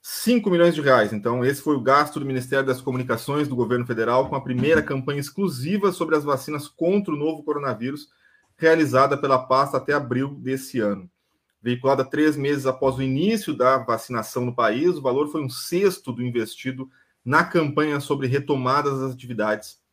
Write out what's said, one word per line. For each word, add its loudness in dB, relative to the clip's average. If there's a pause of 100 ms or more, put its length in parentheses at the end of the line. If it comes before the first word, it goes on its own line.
cinco 0
milhões 6
de -4
reais. 4
Então, 0
esse 0
foi 2
o -4
gasto 4
do -6
Ministério -2
das -2
Comunicações -2
do -6
governo 0
federal 0
com -6
a -4
primeira 2
campanha -4
exclusiva -2
sobre -2
as 0
vacinas -4
contra 0
o -4
novo -4
coronavírus, -6 (480)
realizada 4
pela 2
pasta 2
até -2
abril -2
desse -6
ano. -2 (520)
Veiculada 0
três 2
meses -2
após 0
o -2
início 0
da 4
vacinação -4
no -4
país, 2
o -10
valor 0
foi -6
um -6
sexto -2
do -6
investido -6 (340)
na 2
campanha 0
sobre -4
retomadas 0
das -4
atividades -6 (160)